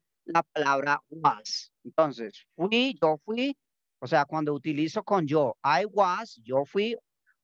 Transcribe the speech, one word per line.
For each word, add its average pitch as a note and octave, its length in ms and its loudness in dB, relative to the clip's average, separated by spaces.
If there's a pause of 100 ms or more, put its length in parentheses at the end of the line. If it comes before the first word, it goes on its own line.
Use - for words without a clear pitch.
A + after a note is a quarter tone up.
(260)
la E3 160 0
palabra C#3+ 680 -2
was. C#3+ 640 -4 (120)
Entonces, A#2 600 -4 (120)
fui, A3+ 440 4
yo D#3 240 2
fui, B3 320 -2 (440)
o B2+ 60 -12
sea, C#3+ 180 2
cuando D3+ 280 -4
utilizo D3+ 500 -4
con F#3+ 240 0
yo, C#3 360 0
I E3 240 2
was, G3 560 -2
yo B2+ 220 -2
fui G#3+ 320 -2 (480)